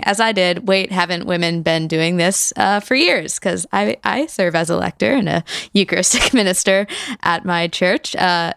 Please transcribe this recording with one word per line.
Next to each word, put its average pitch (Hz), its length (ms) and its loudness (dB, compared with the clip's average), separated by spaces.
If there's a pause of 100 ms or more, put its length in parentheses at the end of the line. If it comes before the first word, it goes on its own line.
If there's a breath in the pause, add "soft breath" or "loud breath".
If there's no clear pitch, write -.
as 202 160 2
I 226 100 2
did, 180 380 0
"Wait, 190 240 0
haven't 175 340 0
women 170 360 0
been 160 260 0
doing 160 280 0
this, 180 400 0
uh, 208 220 2
for 202 160 -2
years?" 175 460 0
'Cause 180 320 -4
I, 208 320 0
I 277 220 0
serve 175 280 -2
as 165 160 0
a 170 60 0
lector 196 380 0
and 214 140 0
a 170 140 0 (300 loud breath)
Eucharistic - 600 2
<laughs> - 0 -
minister 196 540 2 (380 loud breath)
at 170 200 0
my 175 220 0
church, 180 480 0
uh, 170 420 0